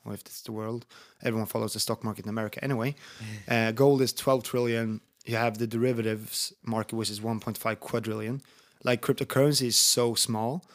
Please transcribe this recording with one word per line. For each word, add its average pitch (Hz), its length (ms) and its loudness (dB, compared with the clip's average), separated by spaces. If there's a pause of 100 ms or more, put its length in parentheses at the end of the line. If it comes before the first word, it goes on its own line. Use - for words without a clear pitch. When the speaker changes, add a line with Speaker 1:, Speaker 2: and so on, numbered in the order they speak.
Speaker 1:
or 110 100 -8
if 101 60 -12
it's - 220 -16
the 113 100 -10
world, 110 340 -6 (340)
everyone 110 260 -2
follows 113 260 -4
the 113 80 -4
stock - 240 -2
market 107 200 -6
in 104 60 -6
America 107 340 -6
anyway. 135 300 -2 (260)
Speaker 2:
<laughs> 107 280 -10
Speaker 1:
Uh, 113 240 2
gold 135 280 6
is 127 120 2
twelve 131 300 2
trillion. 113 580 0 (240)
You 117 120 -2
have 113 220 2
the 117 80 0
derivatives 113 840 -2 (100)
market, 110 340 -2
which 107 140 -2
is 104 100 -8
one 110 200 -2
point 110 180 -6
five 110 220 -2
quadrillion. 113 600 -4 (440)
Like, 123 180 2
cryptocurrency 139 640 4
is 113 100 2
so 120 380 4
small 117 500 0 (100)